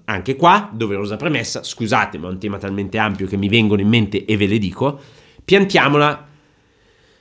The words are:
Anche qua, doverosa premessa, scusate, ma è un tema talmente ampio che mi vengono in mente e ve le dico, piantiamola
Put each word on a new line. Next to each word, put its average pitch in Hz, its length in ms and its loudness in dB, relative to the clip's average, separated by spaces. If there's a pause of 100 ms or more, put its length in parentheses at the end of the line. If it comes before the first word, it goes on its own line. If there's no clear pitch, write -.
Anche 104 320 -4
qua, 170 360 4
doverosa 104 440 -4
premessa, 131 460 -4
scusate, 107 560 -2
ma 82 100 -10
è - 40 -8
un 92 60 -8
tema 101 200 -6
talmente 98 400 -6
ampio 101 280 -2
che 101 100 -4
mi 98 120 0
vengono 104 320 4
in 104 80 2
mente 107 360 2
e 107 120 0
ve 101 100 2
le 104 120 2
dico, 123 420 -4 (440)
piantiamola 147 840 2 (920)